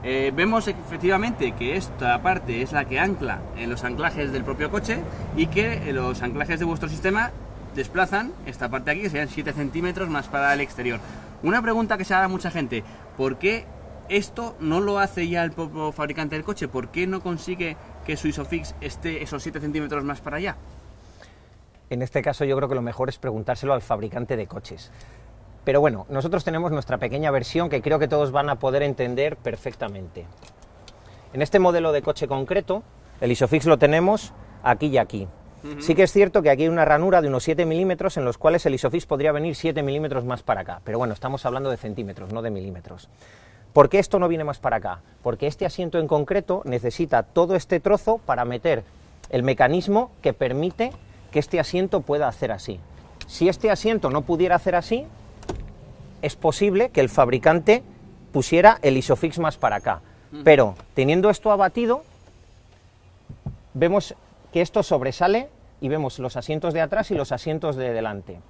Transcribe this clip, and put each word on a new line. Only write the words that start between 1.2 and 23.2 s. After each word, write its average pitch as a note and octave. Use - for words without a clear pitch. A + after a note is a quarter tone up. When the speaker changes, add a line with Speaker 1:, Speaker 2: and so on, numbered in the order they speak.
Speaker 1:
que B2
esta B2
parte B2+
es C3
la C#3+
que C3
ancla D#3+
en A#2
los A#2+
anclajes C#3+
del C3
propio C#3
coche G#3
y D#3+
que, D#3+
eh, C#3
los B2+
anclajes D3
de F3
vuestro E3
sistema G3
desplazan F#3
esta B2
parte B2+
de D3
aquí, F3
que G#3
serían D3
siete D3
centímetros E3
más C#3+
para C#3
el C#3+
exterior. B2
Una G#3+
pregunta A3+
que F#3+
se G3
haga F#3+
mucha F3+
gente, B2
¿por C3
qué A3
esto A3+
no D#3+
lo G3+
hace F#3
ya E3+
el D#3+
propio D#3
fabricante D3+
del D#3
coche? F3+
¿Por B2
qué F3+
no F#3+
consigue F3
que D3+
su D3+
Isofix D3
esté D3+
esos C#3+
siete D#3
centímetros D3
más C#3+
para D3
allá? F#3
Speaker 2:
En B2
este C3
caso C#3+
yo C3+
creo C3+
que C3+
lo B2
mejor A#2+
es -
preguntárselo B2+